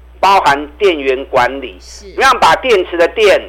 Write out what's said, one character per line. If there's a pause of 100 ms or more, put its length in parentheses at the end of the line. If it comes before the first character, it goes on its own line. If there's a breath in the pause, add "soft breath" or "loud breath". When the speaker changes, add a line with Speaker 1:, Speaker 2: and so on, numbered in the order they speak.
(200)
Speaker 1:
包
含 (120)
电
源
管
理，
Speaker 2:
是。
Speaker 1:
怎
么
样
把
电
池
的
电